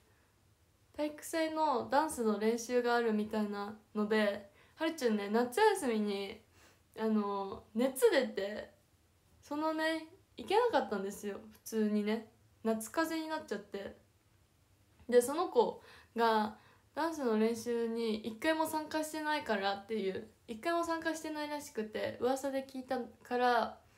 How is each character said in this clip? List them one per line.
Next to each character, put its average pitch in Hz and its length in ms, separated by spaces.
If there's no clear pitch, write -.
体 302 120
育 302 180
祭 320 260
の 294 380
ダ 285 160
ン 311 60
ス 240 120
の 214 160
練 226 200
習 247 220
が 240 140
あ 240 60
る 226 120
み 208 140
た 214 140
い 208 80
な 202 280
の 208 120
で、 208 420
は 320 100
る 320 100
ち 254 120
ゅ - 20
ん 214 80
ね、 202 120
夏 240 300
休 403 280
み 220 140
に、 202 400
あ 220 80
の、 202 560
熱 262 380
出 262 160
て、 202 440
そ - 160
の 311 160
ね、 320 340
行 - 100
け 370 100
な 480 140
か 285 100
っ - 80
た 208 80
ん 190 60
で 196 80
す 202 160
よ、 196 120
普 - 120
通 220 260
に 208 120
ね。 220 280
夏 220 280
風 330 260
邪 320 60
に 311 60
な 311 140
っ - 40
ち - 60
ゃ - 40
っ - 20
て。 - 380
で、 247 120
そ 254 120
の 359 160
子 208 320
が、 220 420
ダ 302 140
ン 320 60
ス 294 80
の 220 140
練 226 180
習 233 320
に 226 300
一 220 220
回 320 140
も 320 120
参 311 240
加 311 140
し 302 80
て 311 100
な 302 160
い 277 60
か 220 120
ら 196 200
っ 202 100
て 226 100
い 190 160
う、 - 160
一 220 120
回 339 140
も 339 100
参 330 180
加 330 140
し 320 60
て 311 80
な 302 160
い 294 40
ら 294 120
し 285 100
く 220 140
て、 214 340
噂 269 320
で 269 160
聞 262 140
い - 20
た 254 160
か 247 140
ら、 247 420